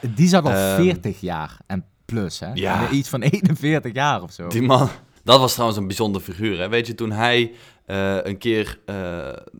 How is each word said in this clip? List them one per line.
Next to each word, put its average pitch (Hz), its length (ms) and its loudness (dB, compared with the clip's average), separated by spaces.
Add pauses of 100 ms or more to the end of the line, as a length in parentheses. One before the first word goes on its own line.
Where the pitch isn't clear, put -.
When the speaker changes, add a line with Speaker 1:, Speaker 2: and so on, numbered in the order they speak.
Speaker 1:
ah, 120 140 -6
die 170 120 6
zat 175 160 4
al 147 60 0
Speaker 2:
Ehm, 95 320 2
Speaker 1:
veertig 180 380 -2
jaar 82 460 -8
en 95 180 -6 (200)
plus, 104 360 -6
hè. 82 140 -10
Speaker 2:
Ja. 92 260 -2
Speaker 1:
Nee, 117 100 -2
iets 139 180 0
van 123 180 -6
<laughs> 147 60 4
eenenveertig 156 600 0
jaar 131 280 0
of 87 100 -14
zo. 85 160 -12
Speaker 2:
Die 110 140 0
man, 127 260 6 (360)
dat 131 160 8
was 127 120 4
trouwens 113 280 0
een 98 60 -4
bijzonder 98 340 -2
figuur, 98 380 -4
hè. 90 100 -4
Weet 117 180 0
je, 117 80 -8
toen 110 180 -4
hij, 117 400 2 (340)
eh, 98 360 -2
een 98 160 -6
keer, 110 460 -2
eh, 87 480 -8 (260)